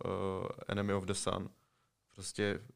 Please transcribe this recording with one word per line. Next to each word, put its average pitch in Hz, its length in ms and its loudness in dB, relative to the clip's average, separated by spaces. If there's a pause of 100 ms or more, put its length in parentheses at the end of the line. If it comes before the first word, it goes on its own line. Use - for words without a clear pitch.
eh, - 40 0 (600)
Enemy 101 240 2
of 95 120 2
the 98 80 0
Sun. - 380 0 (640)
Prostě 101 460 0 (160)